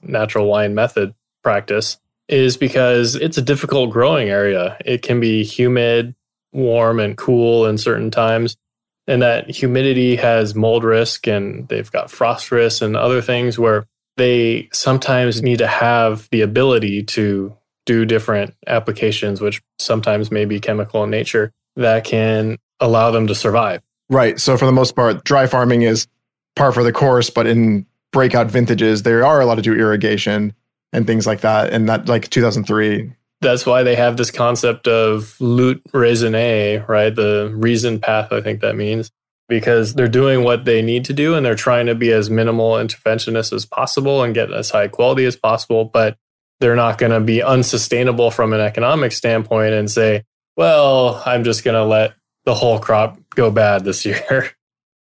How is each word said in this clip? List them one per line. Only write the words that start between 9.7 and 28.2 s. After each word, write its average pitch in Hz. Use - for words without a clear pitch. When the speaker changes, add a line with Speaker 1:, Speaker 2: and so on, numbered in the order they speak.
Speaker 1:
has 113
mold 110
risk, 113
and 104
they've 110
got -
frost -
risk 117
and 107
other 120
things 120
where 110
they 120
sometimes 127
need 120
to 117
have 117
the 113
ability 107
to 104
do 113
different 110
applications, 107
which 104
sometimes 107
may 107
be 104
chemical 104
in 107
nature, 110
that 113
can 110
allow 117
them 113
to 104
survive. 104
Speaker 2:
Right. 127
So 131
for 127
the 131
most 127
part, 117
dry 135
farming 123
is 110
par 139
for 120
the 120
course, 123
but 113
in 113
breakout 127